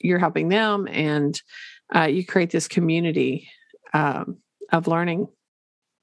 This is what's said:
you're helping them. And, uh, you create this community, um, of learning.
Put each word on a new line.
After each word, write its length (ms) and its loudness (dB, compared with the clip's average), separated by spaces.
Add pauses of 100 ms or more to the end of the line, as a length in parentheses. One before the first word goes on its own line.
you're 180 2
helping 300 0
them. 420 0
And, 480 0 (560)
uh, 100 4
you 200 0
create 260 0
this 160 0
community, 840 0 (420)
um, 460 -2 (340)
of 140 0
learning. 420 -2 (760)